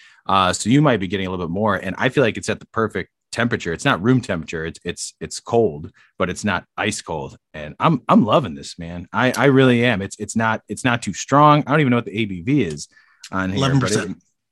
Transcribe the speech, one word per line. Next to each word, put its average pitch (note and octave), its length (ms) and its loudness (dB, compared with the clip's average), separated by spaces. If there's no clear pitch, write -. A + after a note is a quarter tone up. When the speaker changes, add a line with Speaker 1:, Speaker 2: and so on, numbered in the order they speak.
Speaker 1:
Uh, F#2 260 4
so - 160 -4
you C#3 140 6
might B2+ 180 4
be F#2+ 80 -4
getting F#2+ 180 -4
a F2+ 40 -4
little F2+ 160 -4
bit D#2+ 60 -6
more, G2+ 240 0
and F#2 220 -6
I B2 120 0
feel C#3+ 120 2
like A2 140 0
it's - 140 -8
at G#2 100 -4
the - 60 -20
perfect G#2+ 440 -4
temperature. A#2 400 -2
It's - 140 -8
not G#2 160 0
room B2 180 2
temperature. E2 460 -6
It's, E2 180 -10
it's, - 360 -10
it's - 200 -12
cold, F2+ 500 0
but F#2 100 0
it's - 160 -8
not F#2 200 -2
ice G#2 240 -4
cold. C#2+ 380 -10
And D2+ 260 -12
I'm, D3+ 280 2
I'm F#3 180 6
loving F#2 280 2
this, - 240 -16
man. F2 340 -12
I, A#2+ 220 2
I B2 120 2
really C3 400 6
am. G#2 160 0
It's, G2 160 -10
it's G#2 180 -6
not, A2+ 320 0
it's G2+ 160 -10
not A#2+ 180 0
too G2 120 -6
strong. D3 520 4
I - 40 -6
don't D#3 100 2
even C3+ 100 2
know B2 60 4
what A#2 80 0
the G2 140 -8
A A2+ 80 0
B F#2 160 -10
V C3 200 0
is D2+ 260 -6
on F#2 180 -2
here, F#2+ 80 -2
but C3+ 60 2
it C3+ 80 2
Speaker 2:
Eleven C#3 80 4
percent. F#2+ 420 -2